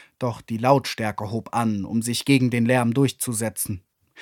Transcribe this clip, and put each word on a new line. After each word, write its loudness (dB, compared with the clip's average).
doch -4
die -8
Lautstärke 0
hob -6
an, 0
um -2
sich -4
gegen 4
den 0
Lärm 2
durchzusetzen. -2